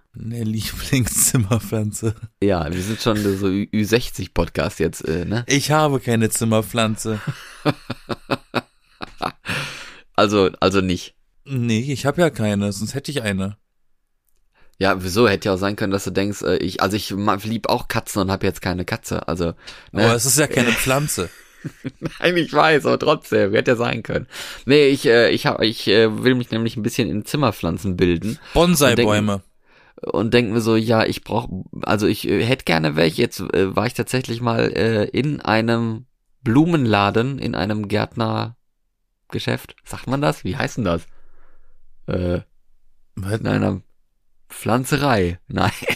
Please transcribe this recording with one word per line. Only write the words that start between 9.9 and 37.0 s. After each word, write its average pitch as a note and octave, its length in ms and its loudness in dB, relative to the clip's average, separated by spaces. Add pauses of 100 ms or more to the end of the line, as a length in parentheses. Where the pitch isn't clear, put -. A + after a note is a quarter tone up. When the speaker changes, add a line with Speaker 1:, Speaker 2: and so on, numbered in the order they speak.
Speaker 2:
Also, G2+ 440 4
also F#2+ 220 4
nicht. F#2 340 -4 (300)
Speaker 1:
Nee, A#2+ 480 -2
ich B2+ 140 -4
hab C#3+ 120 0
ja F3 100 4
keine, G#2 440 0
sonst G2+ 220 -6
hätte C#3 180 -6
ich C3+ 100 -4
eine. G2+ 340 -4 (1200)
Speaker 2:
Ja, F#2+ 240 2
wieso? G2 260 4
Hätte G2 200 0
ja G2 60 4
auch F2+ 40 -2
sein G2+ 180 -2
können, G2+ 160 -2
dass G2 120 -2
du F#2+ 60 -4
denkst, G2 320 -2
äh, F2+ 140 2
ich, - 260 -2
also G2 140 2
ich G2+ 160 -6
ma-, G2+ 240 0
lieb G#2+ 320 -4
auch - 200 -2
Katzen A2 340 -2
und F#2 80 0
hab G2 120 -2
jetzt F#2 180 -2
keine F2+ 240 -4
Katze, - 440 -6
also, E2+ 260 -2 (380)
ne? G2 120 2
Speaker 1:
Aber A#2 100 6
es A#2 120 0
ist C3+ 120 2
ja D3+ 100 4
keine A#2+ 240 2
Pflanze. C3 580 -2 (440)
Speaker 2:
<laughs> - 360 -10 (100)
Nein, F3 160 2
ich D#3+ 160 -2
weiß, D3+ 340 4
aber B2 120 2
trotzdem, G#2+ 540 2
hätte A2+ 200 2
ja A#2 40 4
sein A#2+ 260 -2
können. - 240 -6 (400)
Nee, C#3+ 220 8
ich, C3+ 180 2
äh, A#2 240 6
ich A2+ 160 0
hab, B2 160 0
ich, A2+ 260 -2
äh, A2 360 4
will B2+ 100 6
mich A#2+ 160 -4
nämlich A2+ 260 -2
ein A2 60 -6
bisschen A2+ 260 -2
in G2 160 -4
Zimmerpflanzen F#2+ 720 -2
bilden. F2+ 420 0 (160)
Speaker 1:
Bonsai-Bäume. A#2+ 800 4
Speaker 2:
Und - 680 -16
denk, - 120 -6
und A2 200 0
denk A#2+ 180 4
mir A#2 80 2
so, A2+ 160 2
ja, A2 280 4
ich - 200 -4
brauch, A2+ 240 -4 (340)
also G#2 260 2
ich, - 200 0
äh, F2 160 2
hätte B2+ 200 0
gerne D#3 320 0
welche. D#3 260 2
Jetzt, - 180 -2
äh, F#2+ 340 0
war G2+ 120 0
ich A#2+ 80 -4
tatsächlich A#2+ 460 -4
mal, A#2 320 0
äh, A2 320 0
in C#3 360 -2
einem A2+ 640 0 (360)
Blumenladen, A#2+ 960 2